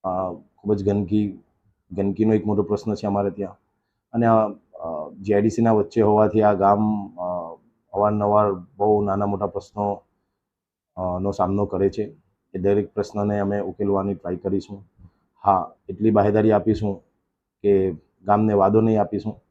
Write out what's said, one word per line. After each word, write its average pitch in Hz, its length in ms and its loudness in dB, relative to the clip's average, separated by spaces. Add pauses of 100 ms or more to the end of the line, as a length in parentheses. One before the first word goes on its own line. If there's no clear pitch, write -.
અ, 92 280 -4
ખૂબ - 420 -6
જ 98 100 -4
ગંદકી, 101 540 0 (540)
ગંદકીનો 101 420 0
એક 107 120 0
મોટો 104 160 0
પ્રશ્ન 104 320 -4
છે 104 120 -8
અમારે 101 240 -2
ત્યાં. 95 280 -12 (540)
અને, 117 140 0
અ, 110 220 4 (300)
અ, 78 320 -8 (100)
જી 101 140 -2
આઈ 101 80 4
ડી 113 60 2
સી 113 140 0
ના 113 100 4
વચ્ચે 107 280 0
હોવાથી 107 420 4
આ 104 100 4
ગામ, 101 540 2
અ, 85 500 -10 (360)
અવારનવાર 104 600 2
બહુ 101 500 -2
નાના 101 240 -2
મોટા 101 200 -4
પ્રશ્નો, 101 560 -6 (960)
અ, 90 220 -4
નો 98 120 -4
સામનો 98 340 -2
કરે 98 260 0
છે. - 260 -10 (380)
એ 95 40 -6
દરેક 98 360 0
પ્રશ્નને 104 440 -4
અમે 101 220 -4
ઉકેલવાની 98 540 -4
ટ્રાય 87 220 -8
કરીશું. 98 540 -8 (540)
હા, 95 280 0 (160)
એટલી 98 220 0
બાહેધરી 107 420 4
આપીશું 104 520 0 (580)
કે 95 300 2 (300)
ગામને 104 320 2
વાદો 101 260 4
નહીં 110 200 2
આપીશું 104 500 -6